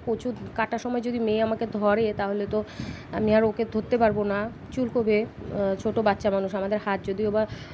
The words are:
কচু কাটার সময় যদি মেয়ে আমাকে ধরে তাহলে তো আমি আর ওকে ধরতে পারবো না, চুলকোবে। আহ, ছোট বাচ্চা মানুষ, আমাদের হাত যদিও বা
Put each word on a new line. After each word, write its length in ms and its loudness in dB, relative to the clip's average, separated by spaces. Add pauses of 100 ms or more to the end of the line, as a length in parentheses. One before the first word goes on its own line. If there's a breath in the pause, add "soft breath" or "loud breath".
কচু 260 -2 (220)
কাটার 240 -2
সময় 220 -2
যদি 180 -4
মেয়ে 220 2
আমাকে 320 0
ধরে 440 2
তাহলে 340 -2
তো 120 0 (480 loud breath)
আমি 240 4
আর 80 8
ওকে 300 2
ধরতে 240 0
পারবো 260 4
না, 260 0 (220)
চুলকোবে। 540 2
আহ, 560 -2
ছোট 180 0
বাচ্চা 300 2
মানুষ, 260 0
আমাদের 300 -2
হাত 180 0
যদিও 280 -2
বা 140 2 (280 loud breath)